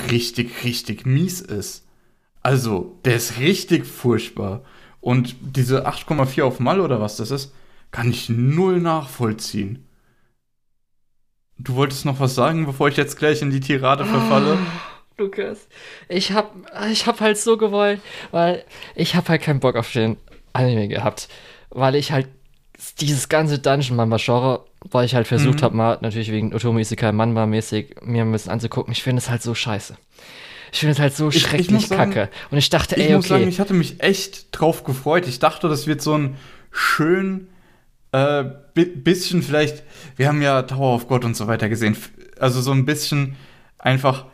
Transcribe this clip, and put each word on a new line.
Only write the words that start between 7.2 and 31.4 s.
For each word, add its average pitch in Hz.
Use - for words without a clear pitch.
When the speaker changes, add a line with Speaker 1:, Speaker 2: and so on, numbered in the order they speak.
Speaker 1:
ist, 135
kann 120
ich -
null 156
nachvollziehen. 120
Du 127
wolltest 135
noch 135
was 135
sagen, 156
bevor 139
ich 139
jetzt 139
gleich 151
in 143
die 135
Tirade 135
verfalle? 220
Speaker 2:
Ah, 170
Lukas, 202
ich 190
hab, 208
ich -
hab 226
halt 214
so 226
gewollt, 202
weil 170
ich 165
hab 175
halt 160
keinen 143
Bock 127
auf 113
den 110
Anime 120
gehabt, -
weil 131
ich 143
halt 131
dieses 143
ganze 156
Dungeon-Mamba-Genre, 123
weil 123
ich 120
halt 117
versucht 127
Speaker 1:
Mhm. -
Speaker 2:
hab, 113
mal 113
natürlich 110
wegen 107
Otomo 113
Isekai 110
Manhwa-mäßig 110
mir 117
ein 113
bisschen 110
anzugucken, 120
ich -
find 127
es -
halt 120
so 120
scheiße. -
Ich -
find 151
es 143
halt 143
so 151
Speaker 1:
Ich, 147
ich 165